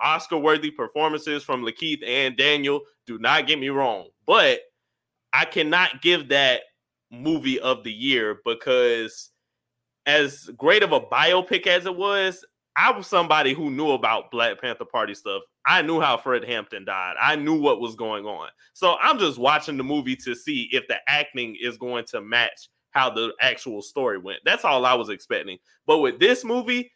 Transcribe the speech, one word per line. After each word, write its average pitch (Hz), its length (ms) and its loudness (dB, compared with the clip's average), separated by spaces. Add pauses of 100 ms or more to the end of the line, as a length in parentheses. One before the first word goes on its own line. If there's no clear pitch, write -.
Oscar-worthy 156 680 0
performances 151 760 -4
from 127 200 -4
Lakeith 147 400 -6
and 131 320 -2
Daniel. 143 440 2 (260)
Do 117 120 -12
not 131 280 2
get 151 120 0
me 135 100 -4
wrong. 127 400 -2 (180)
But 214 340 4 (760)
I 135 100 2
cannot 165 560 0
give 160 300 2
that 135 320 4 (480)
movie 135 500 -2
of 120 240 -2
the 117 80 -8
year 110 520 -2
because 117 840 0 (760)
as 143 500 0
great 170 260 4
of 180 100 2
a 135 80 4
biopic 180 680 0
as 180 200 2
it 190 80 -4
was, 190 500 -2 (320)
I 202 160 4
was 202 140 -6
somebody 156 480 2
who 151 160 -4
knew 147 200 0
about 113 400 0
Black 117 300 -2
Panther 120 240 -8
Party 107 300 -4
stuff. 98 280 -8 (240)
I 170 160 4
knew 160 180 0
how 139 160 2
Fred 120 280 -2
Hampton 110 400 -8
died. 92 360 -6
I 143 160 2
knew 151 240 0
what 135 200 2
was 113 160 -6
going 110 280 -6
on. 92 240 -12 (240)
So 180 300 2
I'm 269 160 2
just 160 180 0
watching 147 400 2
the 131 80 -6
movie 131 320 -4
to 123 180 -8
see 123 380 -6
if 127 160 -2
the 113 80 -4 (120)
acting 135 520 -4
is 120 160 -6
going 120 300 -6
to 117 140 -8
match 113 480 -2 (220)
how 131 200 2
the 113 300 -4
actual 113 420 -2
story 123 340 -4
went. 92 280 -10
That's 180 200 0
all 127 220 2
I 127 80 4
was 120 160 -2
expecting. 95 480 -8 (280)
But 156 120 6
with 127 220 0
this 240 240 4
movie 247 520 -2